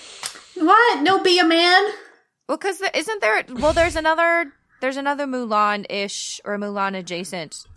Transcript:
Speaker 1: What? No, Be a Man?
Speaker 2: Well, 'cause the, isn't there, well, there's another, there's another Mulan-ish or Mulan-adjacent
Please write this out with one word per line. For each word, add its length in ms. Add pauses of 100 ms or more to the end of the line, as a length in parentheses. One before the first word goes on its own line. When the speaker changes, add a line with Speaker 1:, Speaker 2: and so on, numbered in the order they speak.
(560)
Speaker 1:
What? 460
No, 200
Be 160
a 60
Man? 400 (640)
Speaker 2:
Well, 100
'cause 200
the, 180
isn't 260
there, 200 (120)
well, 180
there's 240
another, 560 (300)
there's 160
another 280
Mulan-ish 1160
or 140
Mulan-adjacent 1040 (120)